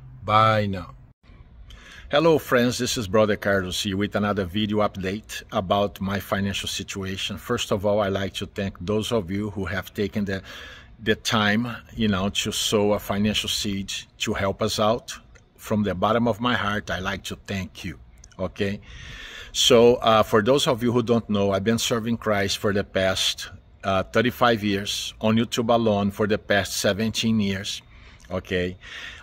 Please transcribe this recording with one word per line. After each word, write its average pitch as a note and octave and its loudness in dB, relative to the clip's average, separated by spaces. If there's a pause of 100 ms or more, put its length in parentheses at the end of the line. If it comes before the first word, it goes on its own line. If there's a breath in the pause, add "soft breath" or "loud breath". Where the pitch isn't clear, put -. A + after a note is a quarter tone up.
(240 loud breath)
Bye G#2+ 6
now. F#2+ -6 (1160 loud breath)
Hello, D#3 6
friends. B2 2
This A#2+ -2
is A2 -4
Brother G#2 4
Carlos F#2+ 0
here G2 -2
with G2+ 0
another G#2 0
video G#2 -2
update G2+ -4
about G2+ 0
my G2 -2
financial G2 -4
situation. F#2+ -8
First - -4
of G2+ 0
all, G#2 2
I'd G2 0
like G2 -4
to G2 -8
thank G2 -6
those G#2 -2
of F#2+ -2
you G#2 -4
who F#2+ -6
have F2+ -8
taken G#2 -2
the F#2+ -4 (600 loud breath)
the G#2+ 2
time, A2 0 (180)
you A2+ 0
know, G2 0
to - -4
sow G#2 2
a G2+ 2
financial G#2 0
seed G2 -4 (260)
to - -4
help G2 -2
us G#2+ 0
out. A2+ 0 (440)
From G#2+ 0
the G2 0
bottom A2 2
of A2 -2
my B2 0
heart, G2+ -4
I F#2+ -4
like F#2+ -6
to - -8 (100)
thank - -8
you, D#2+ -10 (400)
okay? G2 -4 (720 loud breath)
So, A#2+ 8
uh, A2 6
for A2 4
those C3 4
of B2 0
you A#2+ 2
who B2 4
don't A2+ 0
know, G2+ 2
I've G2 0
been A2+ 2
serving A#2 -2
Christ G2+ 0
for G#2 0
the G2 0
past, - 0 (320)
uh, F#2+ 0
thirty-five A#2 2
years, G2+ -2
on A2 4
YouTube A#2 0
alone G#2 2
for G#2+ -2
the G2+ 0
past G2+ 0
seventeen A2 0
years, G2 -4 (500 soft breath)
okay? F#2 -4 (460 loud breath)